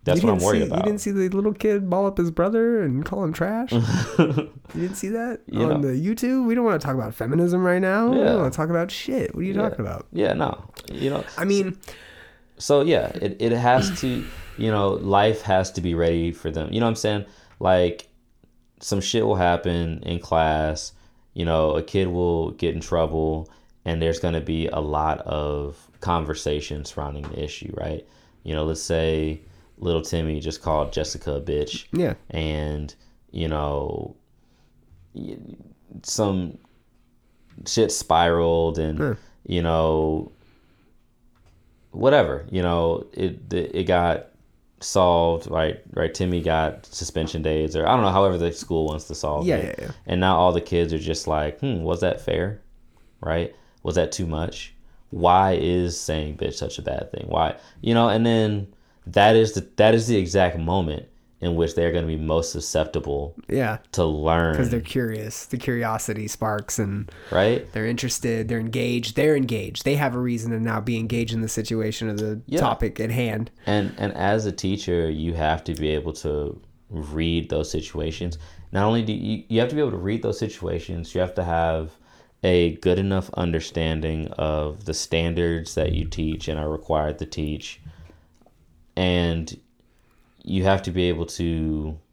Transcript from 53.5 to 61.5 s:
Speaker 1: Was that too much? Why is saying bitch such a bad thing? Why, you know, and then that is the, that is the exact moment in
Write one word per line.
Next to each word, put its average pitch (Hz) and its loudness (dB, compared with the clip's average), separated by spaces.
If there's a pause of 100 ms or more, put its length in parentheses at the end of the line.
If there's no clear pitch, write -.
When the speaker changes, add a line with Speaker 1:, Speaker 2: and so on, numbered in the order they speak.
Speaker 1:
Was 85 -2
that 82 2
too 92 -4
much? 80 -6 (360)
Why 92 4
is 87 0
saying 76 -4
bitch - -4
such - -8
a - -10
bad - -6
thing? - -10
Why, 80 2 (260)
you 117 2
know, 117 6
and 110 4
then 107 2 (400)
that 107 8
is 113 6
the, - -4
that 110 8
is 113 2
the 117 4
exact 90 2
moment 82 0 (340)
in 87 0